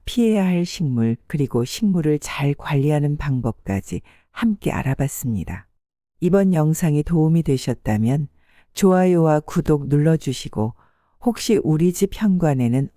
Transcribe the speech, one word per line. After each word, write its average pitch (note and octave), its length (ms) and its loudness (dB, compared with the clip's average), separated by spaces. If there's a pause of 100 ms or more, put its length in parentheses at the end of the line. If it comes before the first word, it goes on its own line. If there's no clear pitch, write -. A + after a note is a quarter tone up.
피해야 A3 380 0
할 F3+ 220 0
식물, A#2 500 -2 (120)
그리고 C3 360 -2
식물을 D#3 540 0
잘 C#3+ 380 -4
관리하는 D3 640 0
방법까지 A#2 840 -4 (300)
함께 - 400 -4
알아봤습니다. A#2 960 -4 (540)
이번 F#3 340 2
영상이 D3+ 480 0
도움이 D#3+ 400 2
되셨다면 B2+ 840 -2 (440)
좋아요와 F3+ 680 4
구독 D3+ 480 -2
눌러주시고 D3 840 0 (480)
혹시 - 420 0
우리 D#3+ 300 2
집 - 260 -2
현관에는 C#3+ 760 2